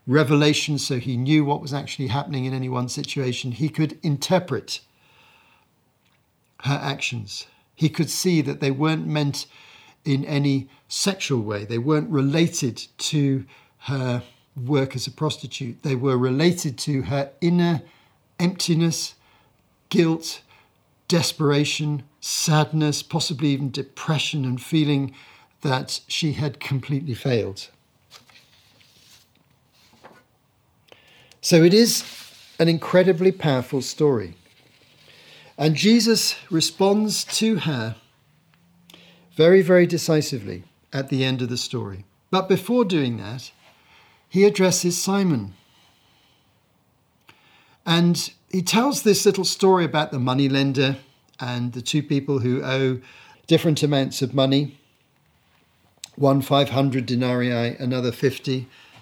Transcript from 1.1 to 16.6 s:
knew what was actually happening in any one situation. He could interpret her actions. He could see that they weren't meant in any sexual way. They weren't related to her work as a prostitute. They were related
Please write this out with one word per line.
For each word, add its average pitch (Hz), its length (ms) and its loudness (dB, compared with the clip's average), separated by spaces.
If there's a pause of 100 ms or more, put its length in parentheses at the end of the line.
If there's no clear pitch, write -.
knew 139 300 2
what 143 160 -2
was 135 100 -10
actually 143 360 -8
happening 139 360 -4
in 131 80 -4
any 131 160 -6
one 123 220 -4
situation. 127 600 -6
He 143 180 -4
could - 320 -2
interpret 156 800 -2 (1800)
her 143 180 0
actions. 135 640 -8 (280)
He 156 140 0
could 147 220 -2
see 170 320 0
that 143 180 -4
they 143 100 0
weren't 156 360 -2
meant 151 400 -2 (580)
in 139 220 -2
any 139 420 -2 (200)
sexual 190 520 -2
way. 104 240 -6
They 117 140 -4
weren't 151 320 0
related 143 760 0 (120)
to 139 480 0 (340)
her 127 420 -4 (340)
work 135 400 -2
as 123 100 -6
a 139 60 -10
prostitute. 135 720 -8
They 139 100 -2
were 127 240 0
related 139 600 0